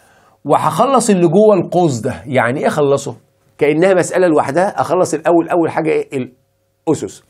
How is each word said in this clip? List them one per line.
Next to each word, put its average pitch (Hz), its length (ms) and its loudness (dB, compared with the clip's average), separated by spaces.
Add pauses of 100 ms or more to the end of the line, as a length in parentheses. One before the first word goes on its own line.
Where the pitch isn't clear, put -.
(460)
وهخلص 170 640 0
اللي 175 180 2
جوه 208 280 4
القوس 170 440 0
ده. 104 260 -8
يعني 123 340 0
إيه 240 80 0
أخلصه؟ 139 480 -2 (420)
كأنها 156 360 2
مسألة 180 340 0
لوحدها. 151 540 0
أخلص 170 320 -2
الأول، 165 360 0
أول 165 220 -2
حاجة 165 180 -4
إيه؟ 147 420 -4 (560)
الأسس. 117 420 -4